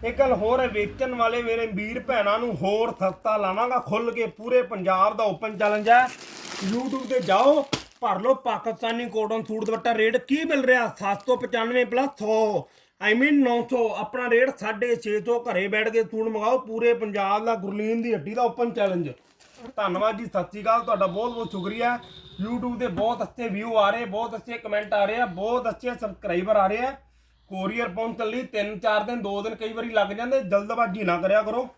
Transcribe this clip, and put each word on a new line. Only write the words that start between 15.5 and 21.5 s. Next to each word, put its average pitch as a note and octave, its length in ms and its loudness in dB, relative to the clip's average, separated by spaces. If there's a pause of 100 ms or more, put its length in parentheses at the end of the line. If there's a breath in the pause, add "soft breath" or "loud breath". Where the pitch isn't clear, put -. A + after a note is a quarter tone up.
ਬੈਠ G#3+ 200 0
ਕੇ A3+ 140 2
ਸੂਟ A3 260 -2
ਮੰਗਾਓ। A3 300 2
ਪੂਰੇ A3+ 360 2
ਪੰਜਾਬ G3+ 500 0
ਦਾ A3+ 100 2
ਗੁਰਲੀਨ G#3+ 480 -2
ਦੀ A#3 120 0
ਹੱਟੀ F#3+ 200 -6
ਦਾ B3 80 0
ਓਪਨ A#3+ 280 0
ਚੈਲੰਜ। F3+ 400 0 (680)
ਧੰਨਵਾਦ G3+ 420 0
ਜੀ, A3+ 80 -10
ਸਤਿ F#3 160 -2
ਸ਼੍ਰੀ G3+ 200 -10
ਅਕਾਲ, A3+ 200 2
ਤੁਹਾਡਾ G3 240 0
ਬਹੁਤ G#3 260 -2
ਬਹੁਤ A#3 180 -6